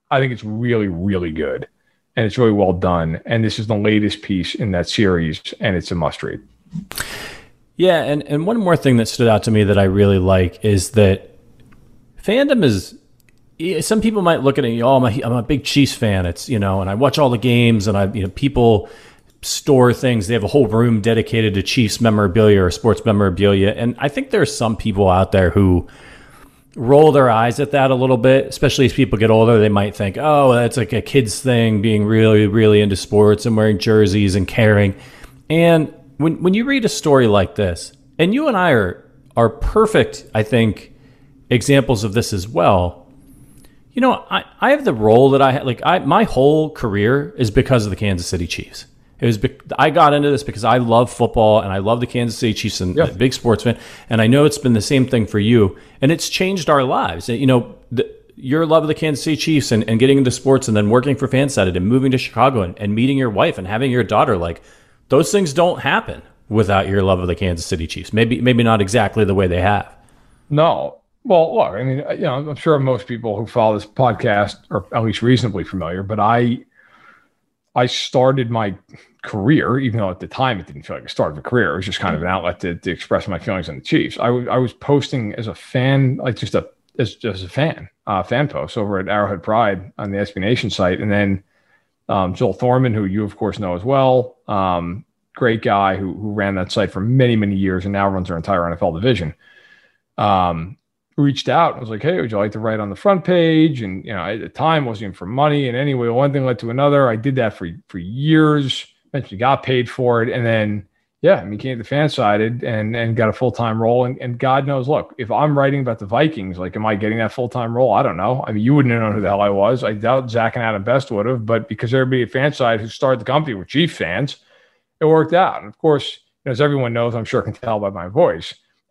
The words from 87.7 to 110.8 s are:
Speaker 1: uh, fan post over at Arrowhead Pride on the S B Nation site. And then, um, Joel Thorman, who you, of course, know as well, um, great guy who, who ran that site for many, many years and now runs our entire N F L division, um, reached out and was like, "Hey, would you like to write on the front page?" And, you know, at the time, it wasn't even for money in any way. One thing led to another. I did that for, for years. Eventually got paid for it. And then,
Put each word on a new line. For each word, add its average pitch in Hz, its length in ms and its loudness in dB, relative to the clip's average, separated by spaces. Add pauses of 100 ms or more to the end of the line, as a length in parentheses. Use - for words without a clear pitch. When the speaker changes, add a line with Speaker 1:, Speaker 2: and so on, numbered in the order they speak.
Speaker 1:
uh, 95 160 -2
fan 131 240 -2
post - 280 -10
over 104 220 -4
at 95 80 -6
Arrowhead 101 380 -2
Pride 104 540 -2
on 101 120 -8
the 98 80 -4
S 104 140 -4
B 98 80 -8
Nation 110 300 -2
site. 92 300 -2
And 104 120 -4
then, 101 320 0 (640)
um, 92 260 -2
Joel 107 180 -2
Thorman, 127 420 0
who 107 100 -2
you, 98 180 -4
of 104 140 -8
course, 104 240 -6
know 90 160 -4
as 95 80 -10
well, 127 540 0 (100)
um, 92 560 -4 (320)
great 113 260 0
guy 98 320 0
who, 92 200 -6
who 101 180 -8
ran 98 240 -2
that 90 160 -6
site 101 180 -2
for - 80 -10
many, 120 380 2
many 101 180 0
years 92 300 -2
and 98 80 -6
now 98 160 0
runs 92 200 -4
our 87 80 -6
entire 85 300 -2
N 85 60 -4
F 82 100 -10
L 92 80 -2
division, 87 440 -2 (840)
um, 92 600 -2 (400)
reached 139 320 -2
out 156 220 2
and - 80 -14
was 110 100 -10
like, 107 120 -10
"Hey, 180 180 -2
would 123 120 -6
you 104 60 -2
like 104 140 -2
to 113 60 -10
write 110 220 -4
on 104 80 -6
the 98 80 -10
front 196 260 0
page?" 160 600 2
And, 92 200 -8
you 113 120 -12
know, 90 100 -6
at 104 160 -6
the 82 80 -12
time, 151 360 -2
it 123 40 -6
wasn't 110 140 -8
even 95 120 -10
for 87 120 -16
money 139 420 0
in 117 60 -6
any 139 200 -2
way. 120 140 -2
One 135 240 0
thing 135 140 -2
led 127 140 -2
to 117 100 -8
another. 139 380 2
I 113 80 -2
did 127 200 -4
that 113 160 0
for, 87 160 -10 (200)
for 98 100 -14
years. 147 880 0 (260)
Eventually 104 240 -8
got 127 260 0
paid 127 280 -2
for 120 320 0
it. 117 80 -2
And 117 140 -2
then, 107 440 -2 (320)